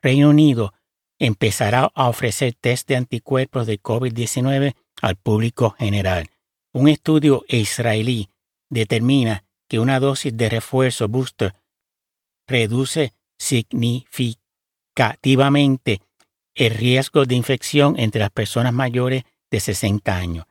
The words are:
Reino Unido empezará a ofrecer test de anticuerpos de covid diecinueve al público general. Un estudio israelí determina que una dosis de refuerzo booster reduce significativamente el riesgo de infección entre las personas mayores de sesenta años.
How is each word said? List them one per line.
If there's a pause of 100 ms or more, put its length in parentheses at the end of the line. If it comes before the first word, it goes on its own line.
Reino
Unido (440)
empezará
a
ofrecer
test
de
anticuerpos
de
covid
diecinueve (260)
al
público
general. (440)
Un
estudio
israelí (400)
determina (240)
que
una
dosis
de
refuerzo
booster (920)
reduce (260)
significativamente (520)
el
riesgo
de
infección
entre
las
personas
mayores (260)
de
sesenta
años.